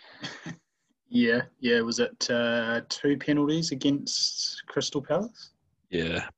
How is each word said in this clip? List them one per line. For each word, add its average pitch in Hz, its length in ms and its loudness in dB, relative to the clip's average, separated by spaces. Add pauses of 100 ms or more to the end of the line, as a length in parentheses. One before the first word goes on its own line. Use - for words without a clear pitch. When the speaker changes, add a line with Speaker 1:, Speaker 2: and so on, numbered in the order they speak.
(220)
Speaker 1:
<laughs> - 320 -12 (580)
Yeah, 120 300 4 (180)
yeah. 120 220 4
Was 113 180 -2
it, - 300 -2
uh, 117 580 0
two 143 300 0
penalties 147 540 0
against - 960 -2
Crystal - 340 -4
Palace? 180 480 -4 (400)
Speaker 2:
Yeah, 82 340 -2 (140)